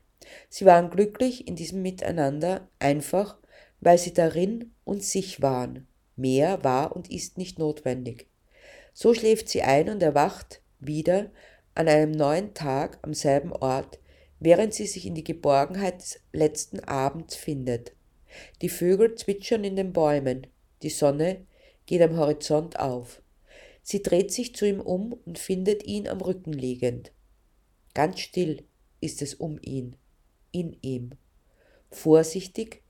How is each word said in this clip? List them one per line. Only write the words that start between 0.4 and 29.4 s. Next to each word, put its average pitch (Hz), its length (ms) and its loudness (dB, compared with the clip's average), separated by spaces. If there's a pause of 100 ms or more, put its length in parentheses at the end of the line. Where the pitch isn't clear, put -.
Sie - 160 -6
waren 175 260 10
glücklich 208 560 0
in 175 80 -8
diesem 170 260 -8
Miteinander, 175 880 -2 (100)
einfach 147 580 0 (420)
weil 175 180 8
sie 175 160 -4
darin 180 580 0 (120)
und 202 200 -6
sich - 380 -6
waren. 127 460 -2 (280)
Mehr 135 480 0
war 131 320 0
und - 160 -12
ist - 260 -10
nicht 180 220 -10
notwendig. 127 680 -6 (680)
So - 200 4
schläft 220 360 2
sie - 120 -4
ein 143 280 4
und 208 120 -6
erwacht 151 600 0 (180)
wieder 165 520 -2 (440)
an 160 120 0
einem 151 240 6
neuen 156 440 0
Tag 143 480 -4
am 151 100 -8
selben 143 380 0
Ort, - 480 -4 (400)
während 196 340 6
sie 208 140 -6
sich - 180 -10
in 175 80 -8
die 156 100 -10
Geborgenheit 165 760 0
des - 180 -14 (120)
letzten - 500 -2
Abends 139 540 -4
findet. 127 580 -6 (680)
Die 175 80 -2
Vögel 196 460 0
zwitschern 202 480 -4
in 196 120 -4
den 190 180 -4
Bäumen, 139 540 0 (340)
die 151 80 -6
Sonne 156 560 0 (400)
geht 175 160 0
am 165 160 6
Horizont 151 600 0
auf. 123 420 -6 (600)
Sie 202 180 -4
dreht 190 300 2
sich - 240 -6
zu 208 100 -2
ihm 202 160 0
um 196 320 -4 (120)
und 170 140 -12
findet 185 460 -2
ihn 202 220 -6
am 190 120 -6
Rücken 185 340 -6
liegend. 123 580 -4 (840)
Ganz 160 260 0
still 160 440 -4 (360)
ist 156 220 -8
es - 140 -6
um 156 260 -8